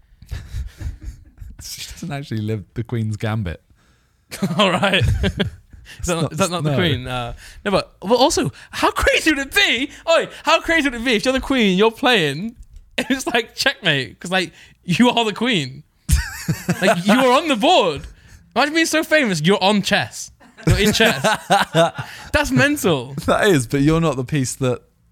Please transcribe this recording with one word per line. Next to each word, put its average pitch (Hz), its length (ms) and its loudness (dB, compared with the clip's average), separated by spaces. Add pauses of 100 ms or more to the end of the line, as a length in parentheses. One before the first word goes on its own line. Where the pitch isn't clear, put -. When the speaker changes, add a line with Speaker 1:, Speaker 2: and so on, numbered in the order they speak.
(300)
Speaker 1:
<laughs> - 60 -6 (1300)
Speaker 2:
She - 280 -14
doesn't 165 180 -12
actually 139 300 -6
live 107 240 -6 (100)
the 120 80 -6
Queen's 110 340 -4
Gambit. 107 460 -6 (440)
Speaker 1:
<laughs> - 520 -6
All 196 140 2
right. 185 320 0
<laughs> - 0 -
Is - 320 0
that 196 100 -2 (520)
Speaker 2:
It's - 100 -8
Speaker 1:
not, 165 140 -2
Speaker 2:
not, 143 100 -2
Speaker 1:
is 151 60 -6
that 180 120 0
not 170 140 -4
the 151 60 0
Speaker 2:
no. 139 60 0
Speaker 1:
Queen? 135 300 0
Uh, 123 280 -8 (300)
no, 202 60 -4
but, - 300 -2
but 196 160 0
also, 262 340 2 (200)
how 339 220 0
crazy - 380 0
would 277 80 0
it 277 160 -8
be? 294 360 0 (200)
Oi, 294 180 2 (140)
how 330 180 2
crazy 320 280 0
would 240 120 -4
it 226 40 -6
be 262 100 2
if 202 100 0
you're 262 100 2
the 262 60 -2
Queen, 226 380 2
you're 220 140 4
playing, 208 640 0 (200)
<laughs> - 220 -12
and - 120 -4
it's 269 160 -4
like, 240 280 -2
checkmate, 147 640 -2
'cause, 175 120 -12
like, 185 220 -2 (320)
you 208 260 4
are 233 140 0
the 220 100 -2
Queen. 151 480 -2 (260)
Speaker 2:
<laughs> - 720 -2
Speaker 1:
Like, 185 260 2
you 208 60 4
are 254 260 4
on 339 80 0
the 277 100 0
board. 269 500 2 (500)
Imagine 294 180 0
being 330 120 2
so 311 180 0
famous, 233 380 2
you're 190 200 2
on 202 200 4
chess. - 500 -4 (340)
You're 165 140 4
in 208 120 4
chess. 143 300 2
Speaker 2:
<laughs> - 1120 0
Speaker 1:
That's 285 180 0
mental. 220 640 2 (120)
Speaker 2:
That - 220 2
is, 139 200 4
but 139 140 0
you're 160 180 4
not 156 160 0
the 131 80 -4
piece 131 320 -4
that 127 260 -2 (300)